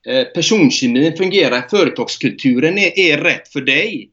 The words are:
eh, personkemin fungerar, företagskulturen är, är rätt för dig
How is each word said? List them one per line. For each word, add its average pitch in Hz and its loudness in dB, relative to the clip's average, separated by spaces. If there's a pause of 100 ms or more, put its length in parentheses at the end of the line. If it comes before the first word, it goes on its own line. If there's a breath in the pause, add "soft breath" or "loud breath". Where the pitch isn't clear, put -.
eh, 127 0 (120)
personkemin 156 2
fungerar, 175 0
företagskulturen 147 0
är, 190 0
är 165 2
rätt 160 -4
för 139 -8
dig 135 -4